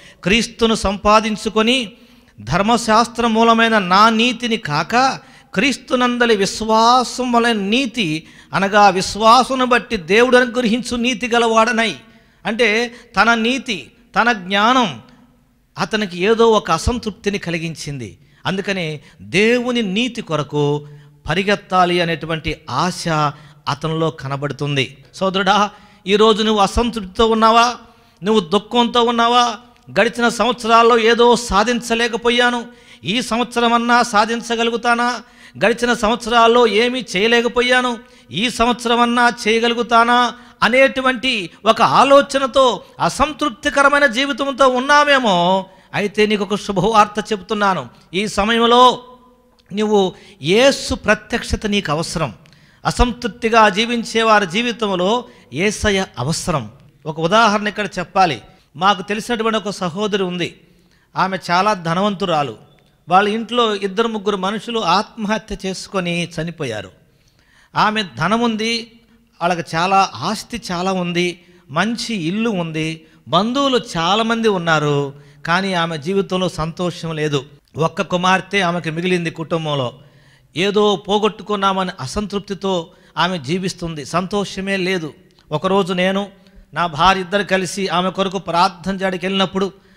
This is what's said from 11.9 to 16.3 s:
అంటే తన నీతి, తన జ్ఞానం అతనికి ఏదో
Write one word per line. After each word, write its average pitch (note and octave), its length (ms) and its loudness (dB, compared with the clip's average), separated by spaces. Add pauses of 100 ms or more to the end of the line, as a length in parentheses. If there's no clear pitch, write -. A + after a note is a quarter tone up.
అంటే A3+ 480 -2 (280)
తన A3+ 120 4
నీతి, A3+ 580 -4 (280)
తన A#3 120 2
జ్ఞానం G3+ 680 0 (800)
అతనికి F3+ 440 -4
ఏదో A3+ 280 4